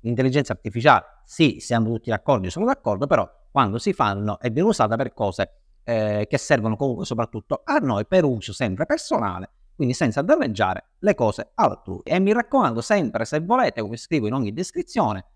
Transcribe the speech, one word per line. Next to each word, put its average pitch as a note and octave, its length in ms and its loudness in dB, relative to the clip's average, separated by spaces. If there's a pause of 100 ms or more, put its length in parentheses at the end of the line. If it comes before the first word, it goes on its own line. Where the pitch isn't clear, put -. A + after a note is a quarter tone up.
l'intelligenza B2+ 520 0
artificiale, A#2 520 4 (200)
sì, - 340 2
siamo A2+ 280 0
tutti A2+ 240 -4
d'accordo, A2 340 0
io F#2 60 -4
sono G3 160 -2
d'accordo, B2 400 -2
però C3+ 220 0 (220)
quando A#2 280 0
si G3 140 -2
fanno G#2 460 -2
e B2 120 -2
viene D#3+ 180 2
usata A2+ 260 2
per B2+ 180 -4
cose, G2 380 -2 (320)
eh, G#2+ 460 -2
che C#3 100 0
servono A2 380 0
comunque B2+ 280 -2
soprattutto A#2 600 -4
a D4+ 140 0
noi A2 280 0
per F#3 180 4
uso A#2 280 -2
sempre F#2 340 -2
personale, G#2 640 -4 (240)
quindi B2+ 200 0
senza C#3 280 0
danneggiare A#2 760 0
le G3+ 160 2
cose - 400 -2
altrui. F#2+ 500 -2
E F3+ 160 0
mi G3 120 2
raccomando A3 500 0
sempre, F3 420 -2
se D3+ 160 -4
volete, G3 400 0
come G#2+ 160 -6
scrivo B2 320 -2
in A#2 60 -2
ogni A#2 180 -2
descrizione D#3 720 -4 (120)